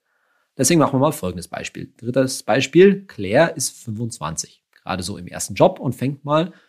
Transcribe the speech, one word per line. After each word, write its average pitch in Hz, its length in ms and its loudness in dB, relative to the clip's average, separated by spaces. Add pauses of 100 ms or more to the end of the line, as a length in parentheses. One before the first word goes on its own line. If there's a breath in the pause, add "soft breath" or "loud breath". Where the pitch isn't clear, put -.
(580)
Deswegen 156 240 4
machen 131 140 2
wir 127 40 2
mal 151 140 2
folgendes 87 340 -8
Beispiel. - 480 -14
Drittes 131 480 -4
Beispiel, 170 640 4
Claire 113 500 0
ist - 140 -6
fünfundzwanzig, - 1000 -10
gerade 92 320 -8
so 90 140 -10
im 87 100 -16
ersten - 260 -10
Job 151 260 2
und 131 160 -4
fängt 139 300 -6
mal 156 260 0 (180 loud breath)